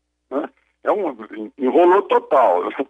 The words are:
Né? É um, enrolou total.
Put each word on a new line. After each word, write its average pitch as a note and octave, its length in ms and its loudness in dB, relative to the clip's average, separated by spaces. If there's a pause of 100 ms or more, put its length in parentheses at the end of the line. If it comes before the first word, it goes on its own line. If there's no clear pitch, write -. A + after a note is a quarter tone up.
(300)
Né? D3 200 -6 (340)
É - 80 0
um, A2 680 -8
enrolou F3 440 4
total. G#2 680 0 (200)